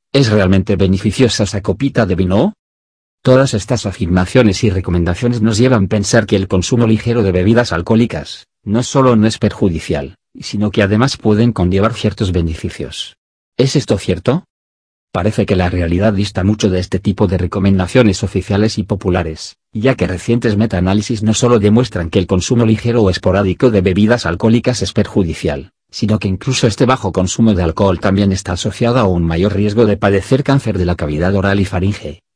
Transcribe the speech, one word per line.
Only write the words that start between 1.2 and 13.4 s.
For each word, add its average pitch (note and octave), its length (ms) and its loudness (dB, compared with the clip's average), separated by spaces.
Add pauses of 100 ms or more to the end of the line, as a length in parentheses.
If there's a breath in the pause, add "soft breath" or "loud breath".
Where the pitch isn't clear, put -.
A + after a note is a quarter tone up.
esa G2 180 -4
copita A2+ 460 -2
de F#2 80 0
vino? G2 380 0 (720)
Todas C3 320 4
estas A2 300 -4
afirmaciones F#2 800 2
y A2 60 2
recomendaciones F2+ 720 -2
nos A2 160 2
llevan A#2 280 4
a - 20 -8
pensar G#2+ 400 0
que G#2 100 2
el F#2+ 100 -2
consumo A2+ 400 0
ligero A2+ 360 0
de F#2+ 100 0
bebidas G#2+ 400 2
alcohólicas, F2 720 -2 (180)
no A2 200 -2
solo B2+ 340 2
no G#2+ 100 4
es A2 100 -2
perjudicial, D#2+ 760 -2 (240)
sino G#2 320 -4
que A2+ 100 0
además G#2+ 360 2
pueden G#2+ 340 2
conllevar G2 420 0
ciertos G2+ 380 -2
beneficios. E2 880 -6 (400)